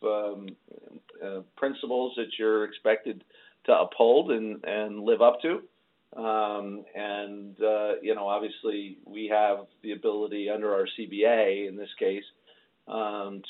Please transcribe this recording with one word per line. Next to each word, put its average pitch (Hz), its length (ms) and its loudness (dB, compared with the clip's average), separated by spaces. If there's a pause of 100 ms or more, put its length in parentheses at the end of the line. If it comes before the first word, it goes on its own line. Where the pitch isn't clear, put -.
um, 104 420 -2 (760)
uh, 98 200 -10 (160)
principles 127 600 -2
that 113 120 -4 (100)
you're 110 240 4
expected 107 640 0 (400)
to - 120 6
uphold 127 540 4
and, 110 340 -2
and 104 360 -4
live 107 200 4
up 117 220 8
to. 165 180 -2 (560)
Um, 104 680 -2 (100)
and, 101 680 -8
uh, 107 420 2
you 107 120 0
know, 101 140 -4
obviously 104 760 -4
we 107 300 -10
have 101 320 2 (160)
the 110 80 -8
ability 104 580 -2
under 104 240 -2
our 98 140 2 (100)
C 107 100 -10
B 101 200 0
A 101 400 4
in 95 80 -10
this 101 240 -12
case, 101 240 -2 (640)
um, 104 640 -6